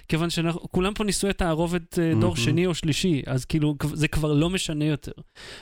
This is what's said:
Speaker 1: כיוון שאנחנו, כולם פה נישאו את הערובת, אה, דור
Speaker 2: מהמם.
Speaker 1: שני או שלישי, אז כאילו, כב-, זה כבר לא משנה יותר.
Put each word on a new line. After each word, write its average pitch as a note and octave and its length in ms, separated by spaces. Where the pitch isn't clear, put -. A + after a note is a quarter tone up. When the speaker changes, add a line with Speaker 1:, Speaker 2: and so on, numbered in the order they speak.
Speaker 1:
כיוון E3 220
שאנחנו, E3 300
כולם F#3+ 240
פה G#3+ 100
נישאו G3 260
את F#3+ 120
הערובת, E3+ 560
אה, E3 220
דור F3 140
Speaker 2:
מהמם. - 100
Speaker 1:
שני E3 220
או F3 80
שלישי, D#3+ 520
אז C3 180
כאילו, D3+ 340
כב-, D3 160
זה D3+ 140
כבר D3+ 240
לא D3+ 180
משנה D#3+ 340
יותר. D3+ 280